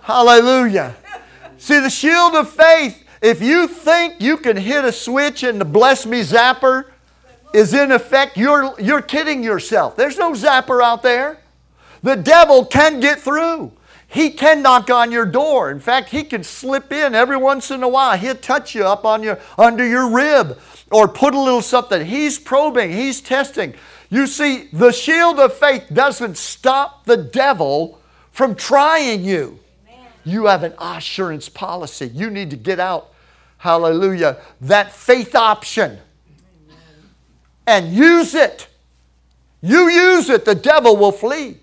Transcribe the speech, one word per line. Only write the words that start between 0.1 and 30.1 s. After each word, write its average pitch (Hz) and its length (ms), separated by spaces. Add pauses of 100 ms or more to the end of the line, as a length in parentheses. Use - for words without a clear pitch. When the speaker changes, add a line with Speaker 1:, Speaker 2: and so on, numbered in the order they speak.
Speaker 1:
See, 294 220
the 269 100
shield 330 460
of 302 120
faith, 320 540 (180)
if 208 220
you 320 240
think 339 540
you 277 160
can 240 200
hit 254 280
a 233 80
switch 269 500
and 233 180
the 185 40
bless 240 420
me 233 140
zapper 254 640 (680)
is 208 220
in 277 160
effect, 262 460
you're, 269 440
you're 262 220
kidding 302 400
yourself. 196 540
There's 269 200
no 349 140
zapper 254 500
out 233 220
there. 254 380 (640)
The 269 100
devil 285 500
can 294 360
get 285 180
through. 302 540 (340)
He 302 240
can 302 320
knock 254 280
on 233 200
your 233 160
door. 240 460
In 143 80
fact, 247 300
he 294 120
can 226 220
slip 269 480
in 277 240
every 254 200
once 269 360
in 254 100
a 254 60
while. 254 280
He'll 247 200
touch 262 400
you 202 80
up 202 200
on 220 200
your, 214 160 (180)
under 233 260
your 247 240
rib 247 480 (360)
or 214 160
put 269 260
a 277 60
little 254 220
something. 214 440
He's 277 320
probing. 247 540
He's 247 280
testing. 254 540 (340)
You 262 200
see, 285 440
the 233 200
shield 320 480
of 262 120
faith 277 400
doesn't 233 460
stop - 680
the 233 100
devil 165 840 (320)
from 254 240
trying 277 680
you. 175 340 (300)
Speaker 2:
Amen. - 180 (180)